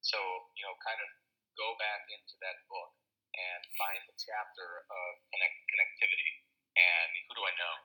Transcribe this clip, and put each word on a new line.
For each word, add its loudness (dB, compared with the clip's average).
So, 2
you -8
know, -8
kind -2
of -6
go -2
back 0
into -16
that -4
book -6
and -4
find 0
the -18
chapter -6
of -4
connect-, 0
connectivity 4
and 8
who -8
do -2
I 2
know? 0